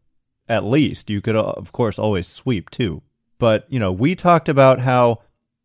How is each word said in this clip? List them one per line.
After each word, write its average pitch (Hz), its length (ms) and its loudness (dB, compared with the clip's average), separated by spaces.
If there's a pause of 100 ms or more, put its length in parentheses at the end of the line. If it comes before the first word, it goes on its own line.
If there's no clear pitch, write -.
(500)
at 110 160 -2
least. 120 460 -2
You 101 100 -4
could, 110 140 -2
uh, 104 200 -2
of - 160 -14
course, 110 280 -4
always 104 280 -2
sweep, - 440 -6
too. 85 320 -6 (340)
But, 110 320 0
you 131 100 -4
know, 98 120 -2
we 127 240 0
talked 170 340 2
about 135 300 4
how 123 420 2 (440)